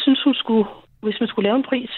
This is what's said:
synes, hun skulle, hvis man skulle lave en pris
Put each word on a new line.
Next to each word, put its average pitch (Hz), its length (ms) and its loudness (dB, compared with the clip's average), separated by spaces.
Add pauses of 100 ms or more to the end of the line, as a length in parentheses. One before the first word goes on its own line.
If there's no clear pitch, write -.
synes, 269 200 2
hun 277 100 4
skulle, 226 320 0 (380)
hvis 214 160 -4
man 226 100 0
skulle 202 180 0
lave 226 100 2
en 262 140 0
pris 247 260 -2